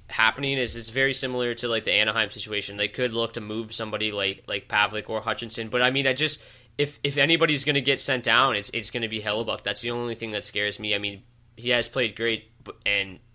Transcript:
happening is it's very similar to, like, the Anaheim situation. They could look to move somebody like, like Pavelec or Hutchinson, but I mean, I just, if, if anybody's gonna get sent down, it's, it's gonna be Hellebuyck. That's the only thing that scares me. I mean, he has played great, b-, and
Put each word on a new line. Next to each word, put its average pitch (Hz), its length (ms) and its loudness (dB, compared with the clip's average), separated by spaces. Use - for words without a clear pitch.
happening 135 480 2
is 120 180 0
it's 113 140 -8
very 135 240 2
similar 123 420 0
to, 120 120 -4
like, 113 160 0
the 92 80 0
Anaheim 107 400 2
situation. 104 460 -6
They 104 100 0
could 123 260 -2
look 113 200 -2
to 113 80 -6
move 107 300 -6
somebody 107 400 -2
like, 98 360 -2
like 101 200 -6
Pavelec 104 440 2
or 110 100 -2
Hutchinson, 110 480 -4
but 123 140 2
I 127 80 4
mean, 135 160 0
I 131 60 4
just, 147 280 0
if, 143 240 -2
if 143 140 -2
anybody's 151 480 4
gonna 143 160 2
get 135 200 2
sent 131 220 0
down, 117 320 6
it's, 101 180 -4
it's 110 160 -6
gonna 117 200 -2
be 107 120 -6
Hellebuyck. 107 400 -2
That's 104 200 -4
the 117 100 -2
only 120 240 -4
thing 113 160 -8
that 104 120 -4
scares 104 360 -2
me. 107 160 -2
I - 20 2
mean, 101 240 -6
he 120 140 -4
has 120 180 2
played 117 280 -2
great, 113 480 -4
b-, 101 80 -12
and 98 360 0